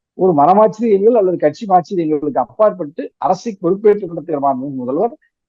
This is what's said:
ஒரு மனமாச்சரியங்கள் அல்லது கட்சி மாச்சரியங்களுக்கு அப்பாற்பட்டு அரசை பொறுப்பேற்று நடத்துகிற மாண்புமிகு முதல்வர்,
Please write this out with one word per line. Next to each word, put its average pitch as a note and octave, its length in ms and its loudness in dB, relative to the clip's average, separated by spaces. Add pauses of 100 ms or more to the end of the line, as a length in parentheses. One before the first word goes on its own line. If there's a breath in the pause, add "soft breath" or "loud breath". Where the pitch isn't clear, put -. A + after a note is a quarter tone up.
(140)
ஒரு F3+ 200 0
மனமாச்சரியங்கள் G3+ 760 4
அல்லது F#3 260 0
கட்சி D3+ 280 -2
மாச்சரியங்களுக்கு D#3 720 -2
அப்பாற்பட்டு F3+ 800 -4
அரசை F#3+ 420 -4
பொறுப்பேற்று G3+ 480 0
நடத்துகிற D3+ 420 -4
மாண்புமிகு C#3 260 -6
முதல்வர், D3 420 -4 (320)